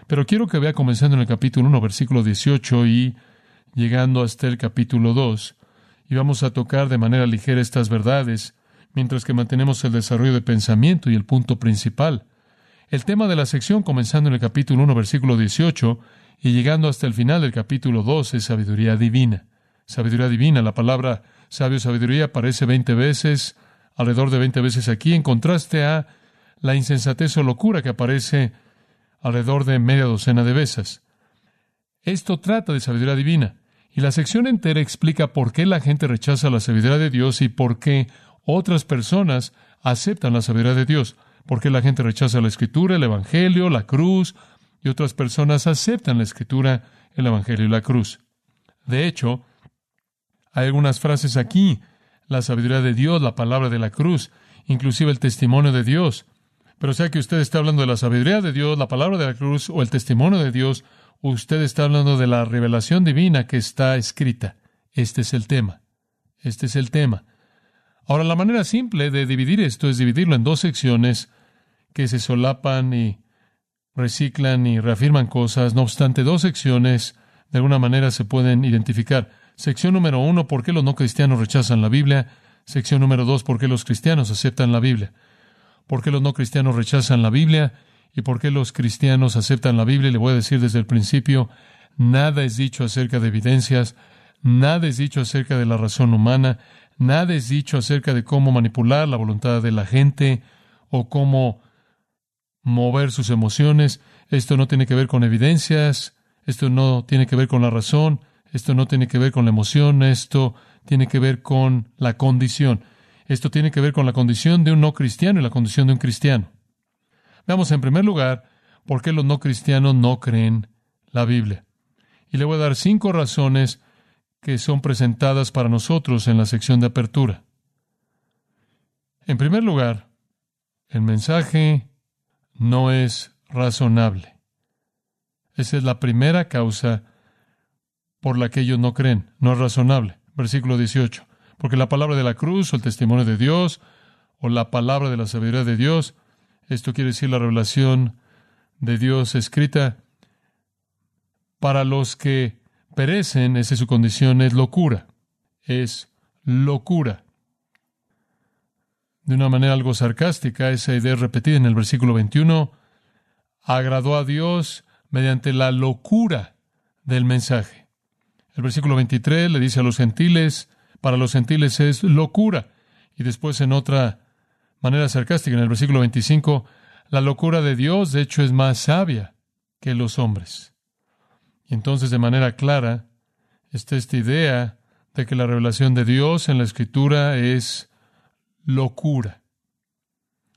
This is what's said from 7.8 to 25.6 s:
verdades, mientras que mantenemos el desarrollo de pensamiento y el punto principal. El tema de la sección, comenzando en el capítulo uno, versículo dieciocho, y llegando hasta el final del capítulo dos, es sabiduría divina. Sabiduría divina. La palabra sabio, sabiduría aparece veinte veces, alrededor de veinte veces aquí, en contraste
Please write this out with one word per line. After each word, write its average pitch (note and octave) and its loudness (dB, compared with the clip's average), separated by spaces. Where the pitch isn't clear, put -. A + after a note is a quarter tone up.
verdades, A#2 -2
mientras B2+ -4
que B2+ -4
mantenemos B2+ 0
el B2 0
desarrollo A#2 0
de A#2+ 0
pensamiento A#2+ 2
y A#2 4
el G#2 0
punto B2+ 0
principal. A#2 -2
El C3+ -4
tema G#3 0
de F3+ 0
la C#3+ 0
sección, G3+ 0
comenzando D3 0
en C3 2
el A#2+ -2
capítulo C3+ 2
uno, C#3+ 4
versículo B2 0
dieciocho, A#2 0
y B2+ 0
llegando D3+ 2
hasta C#3 -4
el A#2 -2
final C3 2
del B2+ -2
capítulo A#2 -2
dos, C#3 -2
es A#2 -4
sabiduría A2 0
divina. A#2 2
Sabiduría A#2+ -2
divina. B2 2
La G#2+ -2
palabra B2 -2
sabio, C3 -4
sabiduría A#2+ 0
aparece B2+ -2
veinte B2 2
veces, C#3 0
alrededor B2 0
de C3 0
veinte B2+ 0
veces A#2+ -2
aquí, A#2+ 0
en D#3+ 2
contraste D3 0